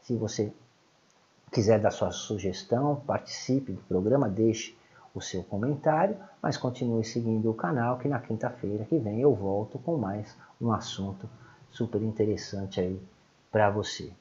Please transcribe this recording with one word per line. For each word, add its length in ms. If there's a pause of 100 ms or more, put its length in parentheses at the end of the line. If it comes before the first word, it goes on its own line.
Se 160
você 340 (960)
quiser 300
dar 120
sua 200
sugestão, 840 (100)
participe 640
do 120
programa, 440
deixe 480 (400)
o 60
seu 220
comentário, 720 (260)
mas 160
continue 460
seguindo 460
o 40
canal, 440
que 120
na 100
quinta-feira 680
que 120
vem 240
eu 120
volto 460
com 180
mais 400 (220)
um 120
assunto 580 (400)
super 320
interessante 800
aí 220 (500)
pra 180
você. 520